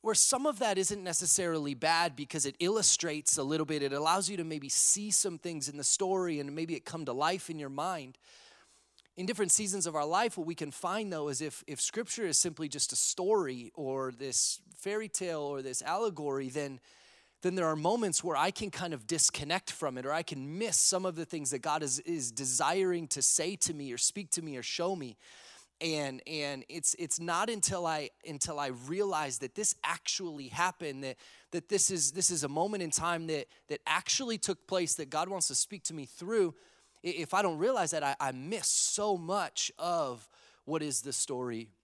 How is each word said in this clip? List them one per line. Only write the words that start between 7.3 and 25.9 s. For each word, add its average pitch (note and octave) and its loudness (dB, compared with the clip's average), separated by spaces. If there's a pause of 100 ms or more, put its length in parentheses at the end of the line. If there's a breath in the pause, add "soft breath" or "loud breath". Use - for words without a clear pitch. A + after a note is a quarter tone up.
in D#3+ -6
your C#3+ -6
mind. C#3 -6 (1000 loud breath)
In F#3 -4
different F#3+ 2
seasons G3 0
of D#3+ -4
our D3 2
life, F#3+ 2
what D#3+ -2
we E3 -4
can D3+ -6
find, F#3+ -4
though, D3+ -2
is C3+ -4
if, D3+ -8
if C#3+ -8
Scripture A3+ -2
is E3 2
simply D#3+ 0
just C#3 -2
a B2 -2
story E3 0
or C3 -2
this - 0 (160)
fairy G#3+ -4
tale E3 -2
or C#3+ -4
this C3 -4
allegory, D3 -2
then, C#3 -4 (640 soft breath)
then F#3 2
there F3+ 4
are D#3 4
moments F#3 2
where E3 0
I E3 4
can G3+ -4
kind E3+ -4
of A2 -8
disconnect E3 2
from C3 -2
it, B2+ -6
or C#3 0
I E3 0
can D3 -6
miss G#3 2
some F#3 4
of F3+ -2
the D#3+ -4
things D3 -4
that C#3 -2
God D#3 0
is, C3+ 0
is D#3+ -2
desiring D3+ 2
to - -2
say E3+ 4
to - 2
me C#3 -6
or B2+ -4
speak - 0
to E3+ -2
me D3+ -6
or B2 -6
show F3+ 0
me. C3 -10 (640 loud breath)
And, D3 -2